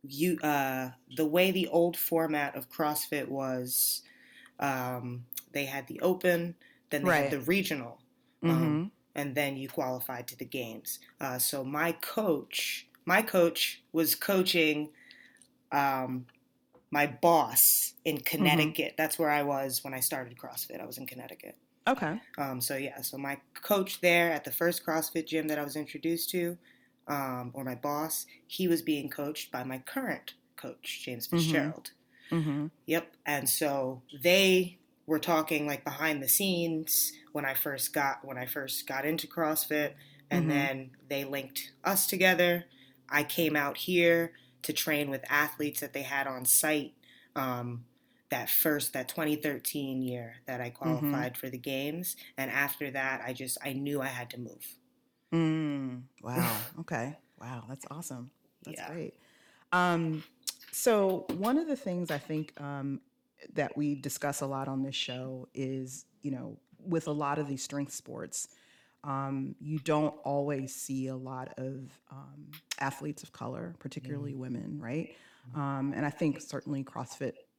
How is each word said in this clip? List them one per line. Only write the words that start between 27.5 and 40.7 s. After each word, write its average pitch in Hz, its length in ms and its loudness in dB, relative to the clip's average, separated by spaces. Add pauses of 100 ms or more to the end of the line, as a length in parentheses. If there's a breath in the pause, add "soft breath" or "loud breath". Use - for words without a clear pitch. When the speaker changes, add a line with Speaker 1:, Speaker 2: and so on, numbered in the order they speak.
Speaker 1:
or 135 100 -8
my 127 120 -4
boss, 147 500 -2 (200 loud breath)
he - 220 -2
was 170 140 4
being 143 280 -2
coached 151 420 -6
by 127 120 -4
my 131 140 -6
current - 560 -6 (220)
coach, - 480 -10
James 123 280 -6
Speaker 2:
Mm-hmm. 170 60 4
Speaker 1:
Fitzgerald. 156 520 2 (420 loud breath)
Speaker 2:
Mm-hmm. 151 340 2 (200)
Speaker 1:
Yep. 160 300 0 (100)
And 143 220 0
so 135 540 0 (200)
they 185 560 6 (280)
were 156 140 2
talking, 156 460 2
like, 139 180 -4
behind 147 380 0
the 131 60 -2
scenes 170 840 2 (200 loud breath)
when 147 120 -2
I 135 100 0
first 139 380 -2
got, 139 320 2
when 131 140 -8
I 127 80 -4
first 135 400 -4
got 135 200 -2
into 160 200 0
CrossFit, 151 680 0 (360 loud breath)
and 180 120 2
Speaker 2:
Mm-hmm. 156 80 2
Speaker 1:
then 135 400 0 (180)